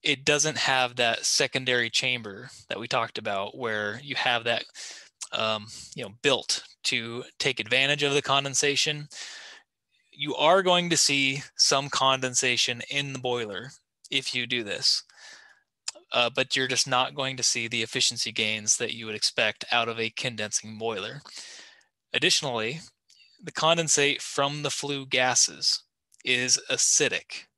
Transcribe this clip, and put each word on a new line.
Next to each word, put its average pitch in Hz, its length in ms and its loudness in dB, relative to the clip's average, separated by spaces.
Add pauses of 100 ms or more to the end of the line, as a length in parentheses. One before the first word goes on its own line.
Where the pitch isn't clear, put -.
It 139 240 0
doesn't 147 320 2
have 127 400 2
that 117 280 2
secondary 127 640 2
chamber 120 600 -4 (180)
that - 120 -6
we 117 80 -8
talked 117 300 -2
about 104 400 -4
where 107 460 -4
you 143 120 -8
have 120 300 0
that, 117 200 -2 (680)
um, 110 360 -2 (280)
you 131 80 -10
know, 101 80 -12 (100)
built - 420 2 (220)
to 117 380 -4 (160)
take 135 200 -2
advantage 135 440 2
of 143 100 2
the 143 80 4
condensation. 143 880 0 (1080)
You 147 200 -4
are 170 260 6
going 180 300 4
to 160 60 4
see 139 440 2 (160)
some 139 320 4
condensation 127 1000 2
in 143 220 -2
the 131 60 -6
boiler 120 520 -4 (400)
if 139 240 -2
you 123 100 0
do 120 180 -2
this, - 400 0 (1080)
uh, 120 180 2
but 131 260 -2
you're 131 120 0
just 127 200 0
not 127 280 0
going 135 220 -6
to 123 60 -4
see 117 240 0
the 117 140 -2
efficiency 117 500 -2
gains 107 460 0
that 117 160 -4
you 117 140 -10
would 107 80 -8
expect - 560 0
out 117 180 2
of 113 100 -6
a 113 120 -2
condensing 107 680 -6
boiler. 110 460 -6 (880)
Additionally, 131 680 0 (640)
the 175 80 -14
condensate 156 720 4
from 143 400 -2
the 147 80 -2
flue 139 380 -4
gases 127 720 2 (420)
is 123 460 2
acidic - 760 2 (120)